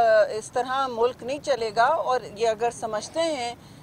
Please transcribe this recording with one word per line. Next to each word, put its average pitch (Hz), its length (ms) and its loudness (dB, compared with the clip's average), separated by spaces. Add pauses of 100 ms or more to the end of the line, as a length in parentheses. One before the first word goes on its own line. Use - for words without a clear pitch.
(380)
इस - 160 -12
तरह 262 340 -2
मुल्क 240 340 -2
नहीं 269 180 -6
चलेगा। 226 460 0
और 254 380 0
ये 208 220 -4
अगर 226 240 0
समझते 220 500 -6
हैं 254 380 -4 (240)